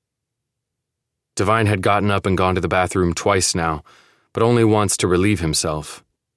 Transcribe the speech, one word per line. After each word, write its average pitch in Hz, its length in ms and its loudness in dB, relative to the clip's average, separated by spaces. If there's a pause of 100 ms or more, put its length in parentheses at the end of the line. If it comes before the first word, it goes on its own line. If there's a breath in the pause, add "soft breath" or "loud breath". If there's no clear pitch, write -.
(1400)
Devine 107 300 2
had 98 160 0
gotten 101 300 2
up 98 140 -2
and 95 120 0
gone 92 180 0
to 92 60 -2
the 87 80 -4
bathroom 90 440 0
twice 98 420 0
now, 82 280 -4 (480 soft breath)
but 110 120 -2
only 117 200 4
once 107 320 2
to 104 120 -2
relieve 90 340 0
himself. 78 600 -6 (360)